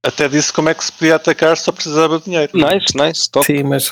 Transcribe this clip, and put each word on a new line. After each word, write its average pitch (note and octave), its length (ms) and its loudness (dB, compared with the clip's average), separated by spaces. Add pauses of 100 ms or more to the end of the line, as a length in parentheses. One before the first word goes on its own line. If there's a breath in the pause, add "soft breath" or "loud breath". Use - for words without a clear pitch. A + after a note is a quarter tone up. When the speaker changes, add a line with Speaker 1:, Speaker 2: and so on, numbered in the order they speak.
Speaker 1:
até C3+ 280 -2
disse D3 240 0
como D#3 160 0
é D#3+ 40 0
que - 80 -6
se - 120 -8
podia D#3+ 220 2
atacar, D#3+ 420 2
só - 160 -4
precisava D#3 460 0
de D#3 40 -10
dinheiro. E3 300 -2
Speaker 2:
Nice, F3+ 420 0
nice, D#3 340 -2
top. C#3 160 2
Speaker 3:
Sim, C#3+ 180 0
mas, C#3 280 -2